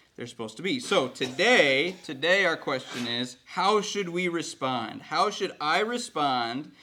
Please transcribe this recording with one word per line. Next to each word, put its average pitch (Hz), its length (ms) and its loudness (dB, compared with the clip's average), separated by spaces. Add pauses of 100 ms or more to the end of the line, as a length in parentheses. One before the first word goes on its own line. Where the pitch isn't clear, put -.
(160)
they're 120 100 -12
supposed 113 300 -10
to 156 80 -10
be. 160 160 0
So 143 300 2
today, 165 960 4
today 165 400 2
our 160 100 2
question 127 500 -4
is, 120 300 -4 (120)
how 202 340 2
should 196 260 -4
we 175 220 -2
respond? 131 720 -4
How 180 280 0
should 202 300 -4
I 156 200 2
respond 147 920 -2 (120)